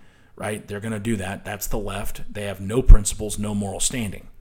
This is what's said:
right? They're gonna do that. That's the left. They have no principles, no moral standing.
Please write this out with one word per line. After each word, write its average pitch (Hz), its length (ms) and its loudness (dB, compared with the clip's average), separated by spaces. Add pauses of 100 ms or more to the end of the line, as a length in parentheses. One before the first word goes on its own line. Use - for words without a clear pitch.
(360)
right? 107 300 -6
They're 104 140 -8
gonna 110 180 -4
do 107 180 0
that. 95 280 -6
That's 104 220 -8
the 120 120 0
left. 101 540 -4
They 101 120 -6
have 98 160 -6
no 107 220 0
principles, 104 560 6
no 104 160 -2
moral 98 260 -2
standing. - 480 -4 (120)